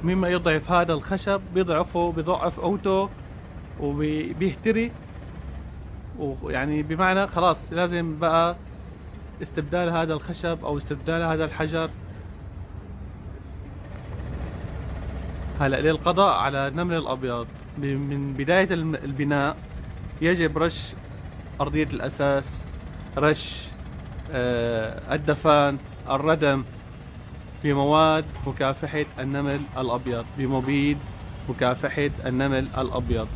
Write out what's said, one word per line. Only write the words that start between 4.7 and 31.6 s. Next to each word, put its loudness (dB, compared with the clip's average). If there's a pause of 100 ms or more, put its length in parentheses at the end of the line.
ويعني -2
بمعنى 2
خلاص 2
لازم 0
بقى 4 (880)
استبدال 0
هذا 2
الخشب -2
أو 0
استبدال -2
هذا 2
الحجر. -2 (3750)
هلأ 4
للقضاء 6
على 2
النمر 0
الأبيض -2 (320)
ب-، -4
من -2
بداية 4
الم-، 0
البناء 2 (640)
يجب 4
رش 0 (680)
أرضية 2
الأساس، 0 (560)
رش، 2 (640)
آه، 0
الدفان، 4 (320)
الردم 4 (1000)
بمواد 6 (220)
مكافحة 0 (140)
النمل 0 (180)
الأبيض، -2 (140)
بمبيد 2 (500)
مكافحة 0 (160)